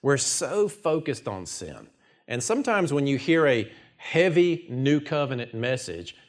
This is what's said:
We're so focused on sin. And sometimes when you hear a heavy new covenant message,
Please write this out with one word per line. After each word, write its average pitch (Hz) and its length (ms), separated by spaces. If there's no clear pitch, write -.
We're 139 160
so 180 520
focused 156 600
on 95 160
sin. - 440
And 120 140
sometimes 220 500
when 143 140
you 139 100
hear 160 300
a 117 260
heavy 170 720
new 135 320
covenant 135 540
message, 113 600